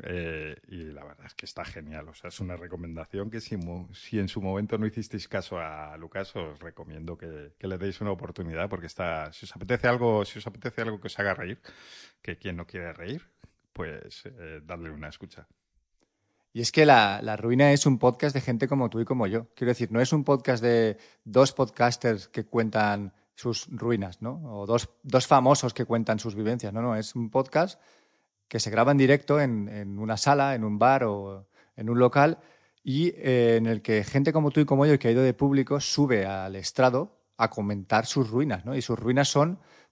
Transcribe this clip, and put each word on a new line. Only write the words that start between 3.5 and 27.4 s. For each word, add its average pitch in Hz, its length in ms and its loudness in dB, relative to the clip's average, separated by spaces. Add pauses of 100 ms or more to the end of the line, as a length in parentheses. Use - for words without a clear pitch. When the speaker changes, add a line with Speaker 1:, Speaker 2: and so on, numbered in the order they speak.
Speaker 1:
mu-, 87 380 -10
si - 240 -8
en 98 100 -2
su 101 140 -8
momento 101 360 -4
no 110 80 -2
hicisteis 107 420 -8
caso 92 320 -8
a 78 360 -12
Lucas, 82 380 -12
os 78 240 -10
recomiendo 80 580 -14
que, 76 440 -16
que 98 80 -8
le 92 100 -6
deis 95 220 -8
una 104 100 -4
oportunidad, 85 580 -8
porque 87 200 -10
está, 80 440 -8
si - 140 -20
os - 80 -20
apetece 117 320 -4
algo, 117 380 2
si - 160 -14
os - 80 -12
apetece - 340 -10
algo 110 180 -6
que 110 60 -14
os - 140 -12
haga 101 140 0
reír, 85 260 -10 (600)
que 85 160 -10
quien 90 200 -8
no 85 100 -10
quiere 85 260 -12
reír, 90 300 -12 (500)
pues, - 540 -12
eh, 80 380 -18
dadle 85 260 -12
una 76 200 -14
escucha. - 360 -20 (1080)
Speaker 2:
Y 117 80 -8
es 117 120 -4
que 156 140 6
La, 107 360 6
La 107 140 -4
Ruina 123 360 4
es 143 140 4
un 131 140 4
podcast 131 340 2
de 139 60 0
gente 123 260 -2
como 127 240 0
tú 113 80 -4
y 117 60 0
como 120 240 -2
yo. 113 260 -4
Quiero 123 160 0
decir, 117 220 -2
no 117 80 2
es 131 120 2
un 151 120 2
podcast 131 360 2
de 113 380 2 (260)
dos 127 280 6
podcasters 120 760 0
que - 180 -6
cuentan 104 720 0 (200)
sus - 360 -6
ruinas, 104 500 -4
¿no? 120 140 -8 (100)
O 104 220 -10
dos, 117 240 0 (120)
dos 127 240 2
famosos 135 460 6
que 120 140 -4
cuentan 113 320 0
sus 107 160 -8
vivencias. 110 380 -4
No, 113 100 -4
no, 120 140 -2
es 110 200 -8
un 117 140 -6
podcast 143 500 0 (640)